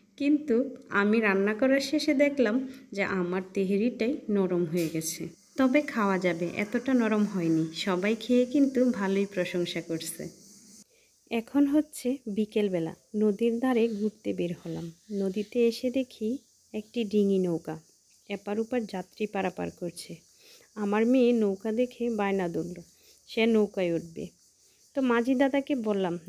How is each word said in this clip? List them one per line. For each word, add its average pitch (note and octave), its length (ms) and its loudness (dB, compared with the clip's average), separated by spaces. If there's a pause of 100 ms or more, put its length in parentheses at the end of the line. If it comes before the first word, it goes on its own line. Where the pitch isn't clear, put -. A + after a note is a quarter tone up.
(160)
কিন্তু C#4+ 600 2 (120)
আমি G#3 320 4
রান্না G3+ 340 2
করার C4 260 2
শেষে D4+ 340 0
দেখলাম C4 540 2 (240)
যে G3 100 -2
আমার F#3 400 -2 (120)
তেহেরিটাই G#3 600 0 (140)
নরম F3+ 340 2
হয়ে E3 280 -2
গেছে। D#3+ 360 -6 (280)
তবে C4 240 4
খাওয়া G#3 380 0
যাবে, F3 380 0
এতটা A#3+ 380 -2
নরম G#3+ 300 2
হয়নি। E3 500 0
সবাই G3 460 -2
খেয়ে B3 240 2
কিন্তু C4 400 2
ভালোই G3 420 0
প্রশংসা F3 540 -4
করছে। E3 480 -8 (1000)
এখন A#3+ 360 0
হচ্ছে C#4+ 500 0 (100)
বিকেলবেলা, G3+ 680 -2 (220)
নদীর G#3+ 420 2
ধারে A#3+ 300 2
ঘুরতে G#3 440 -4
বের F3 200 -2
হলাম। E3 400 -8 (200)
নদীতে G3+ 560 0
এসে A#3 220 -2
দেখি B3+ 480 -4 (340)
একটি G#3+ 320 -6
ডিঙি G3 340 2
নৌকা, E3 420 -2 (480)
এপার G3+ 320 -6
ওপার A3+ 260 -2
যাত্রী F#3+ 400 -8
পারাপার F#3 440 -4
করছে। - 440 -10 (600)
আমার G#3 320 0
মেয়ে B3 260 6
নৌকা G#3+ 400 0
দেখে A#3+ 380 -2
বায়না G3 380 0
ধরল, E3+ 260 -6 (520)
সে A3+ 200 0
নৌকায় G3+ 480 2
উঠবে। E3 320 -6 (680)
তো C#4 80 0
মাঝি A#3+ 320 2
দাদাকে C#4 400 0
বললাম, G3+ 440 0 (100)